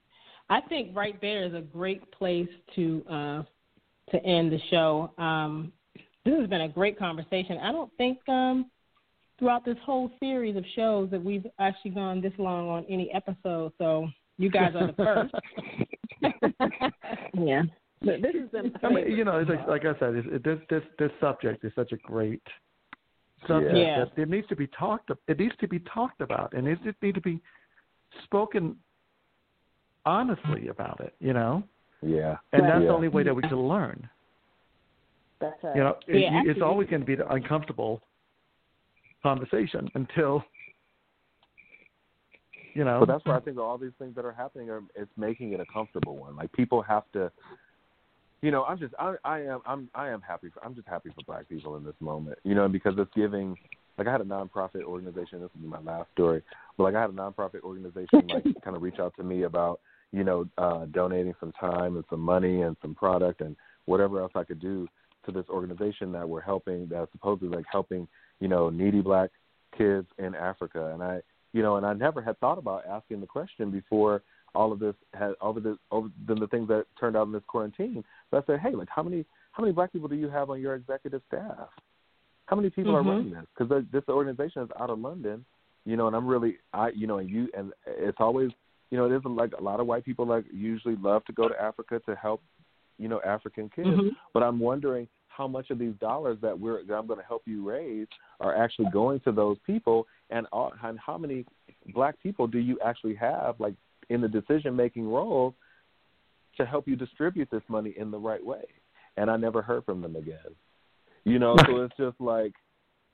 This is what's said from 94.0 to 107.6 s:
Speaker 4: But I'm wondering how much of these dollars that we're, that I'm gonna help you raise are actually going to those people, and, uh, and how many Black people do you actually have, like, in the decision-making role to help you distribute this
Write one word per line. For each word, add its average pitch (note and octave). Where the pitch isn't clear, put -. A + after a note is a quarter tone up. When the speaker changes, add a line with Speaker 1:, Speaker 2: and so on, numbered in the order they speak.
Speaker 4:
But A#2+
I'm A#2+
wondering B2+
how C3+
much C3
of B2+
these A#2
dollars A#2+
that G#2+
we're, G#2+
that G#2
I'm A2
gonna A2
help A#2
you G#2
raise A2+
are F#2+
actually A2+
going B2
to B2+
those G#2
people, A#2+
and, A#2
uh, C3
and A2+
how D3+
many C#3
Black C3+
people F#3
do A#2
you B2
actually A2+
have, A#2+
like, G#2+
in A#2+
the A2+
decision-making B2
role C3
to C3
help C#3+
you C3
distribute D3
this A2